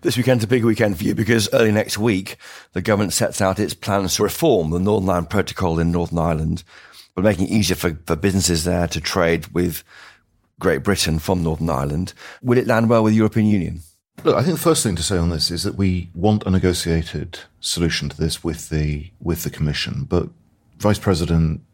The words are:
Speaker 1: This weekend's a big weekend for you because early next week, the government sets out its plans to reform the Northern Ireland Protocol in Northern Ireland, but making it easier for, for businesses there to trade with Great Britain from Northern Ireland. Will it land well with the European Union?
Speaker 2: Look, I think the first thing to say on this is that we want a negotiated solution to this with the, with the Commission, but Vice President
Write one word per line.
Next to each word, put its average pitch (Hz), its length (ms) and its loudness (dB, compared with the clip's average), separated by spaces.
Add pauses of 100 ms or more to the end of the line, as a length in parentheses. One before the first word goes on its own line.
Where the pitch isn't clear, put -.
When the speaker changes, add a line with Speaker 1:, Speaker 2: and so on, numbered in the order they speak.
Speaker 1:
This - 160 -2
weekend's 123 280 2
a 107 40 -4
big 117 160 2
weekend 107 320 2
for 80 80 -6
you 107 100 0
because 110 380 0
early 113 200 4
next 104 260 0
week, 101 380 0 (360)
the 95 100 -4
government 101 300 0
sets - 300 -2
out 95 180 2
its 92 140 -2
plans 98 420 -2
to - 60 0
reform 101 480 2
the 85 100 -2
Northern 98 300 2
Ireland 87 200 0
Protocol 90 480 -2
in 82 140 2
Northern 85 260 -2
Ireland, 82 460 -2 (500)
but 92 80 -2
making 98 260 2
it - 40 -4
easier 92 240 2
for, 80 300 -2
for 82 100 0
businesses 87 480 0
there 87 240 0
to 82 120 -6
trade 82 480 0
with 85 360 -2 (760)
Great 80 240 0
Britain 85 360 0
from 90 240 -2
Northern 80 280 -2
Ireland. 73 440 -4 (280)
Will 123 160 2
it 101 80 2
land 113 220 2
well 113 160 4
with 107 80 4
the 110 60 4
European 107 280 2
Union? 85 340 0 (440)
Speaker 2:
Look, 147 120 4
I 113 60 4
think 160 140 2
the - 60 -8
first 160 200 2
thing 98 140 0
to 82 60 -6
say 98 140 -2
on 85 140 2
this 82 200 -2
is 87 120 -6
that 98 120 -4
we 90 400 0
want 107 300 2
a 98 60 0
negotiated 85 920 0 (200)
solution 82 480 -2
to 67 80 -10
this 78 280 -4
with 80 240 -6
the, 76 420 -4 (100)
with 85 220 -4
the 73 80 -6
Commission, - 540 -4
but 87 240 -2 (500)
Vice 104 200 2
President 82 640 2 (140)